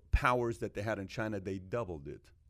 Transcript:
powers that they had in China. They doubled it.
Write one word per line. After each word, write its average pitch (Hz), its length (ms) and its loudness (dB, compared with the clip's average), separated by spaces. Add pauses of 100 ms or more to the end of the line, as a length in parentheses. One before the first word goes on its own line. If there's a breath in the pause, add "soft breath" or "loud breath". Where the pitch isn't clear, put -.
(120)
powers 123 460 4
that 107 160 -4
they 104 80 -4
had 104 160 0
in 95 100 -6
China. 110 320 -2
They 95 180 -4
doubled 90 500 -4
it. 65 120 -10 (300)